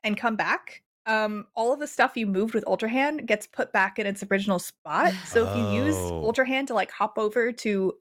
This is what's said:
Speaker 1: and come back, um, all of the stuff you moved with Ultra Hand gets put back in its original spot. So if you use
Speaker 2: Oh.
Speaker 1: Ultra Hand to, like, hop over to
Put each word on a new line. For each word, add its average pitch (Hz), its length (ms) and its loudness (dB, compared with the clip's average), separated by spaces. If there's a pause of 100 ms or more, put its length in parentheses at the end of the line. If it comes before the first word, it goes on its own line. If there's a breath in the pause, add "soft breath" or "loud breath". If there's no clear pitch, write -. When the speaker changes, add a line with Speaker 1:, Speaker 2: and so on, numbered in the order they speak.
Speaker 1:
and 208 120 0
come 226 200 -2
back, 190 460 -4 (240)
um, 214 480 0
all 233 180 2
of 285 80 -2
the 294 60 -4
stuff 247 300 2
you 226 100 -2
moved 202 280 0
with 208 120 0
Ultra 190 220 0
Hand 269 380 0
gets 208 200 0
put - 260 -6
back 196 260 2
in 214 80 -2
its 202 240 -4
original 196 280 2
spot. 180 540 0 (140)
So 226 220 2
if 202 80 -2
you 233 280 2
use 302 120 2
Speaker 2:
Oh. - 280 -2
Speaker 1:
Ultra 247 220 2
Hand 262 220 -2
to, 240 60 -4
like, 190 160 0
hop - 280 -2
over 226 340 0
to 196 480 0